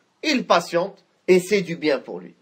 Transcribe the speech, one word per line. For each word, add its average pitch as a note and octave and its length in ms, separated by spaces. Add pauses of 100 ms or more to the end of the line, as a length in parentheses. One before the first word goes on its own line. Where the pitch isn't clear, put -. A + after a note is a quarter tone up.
(220)
il C4+ 240
patiente, F3+ 580 (220)
et F3+ 140
c'est F#3+ 220
du E3+ 120
bien C#3+ 240
pour G2 220
lui. F2 220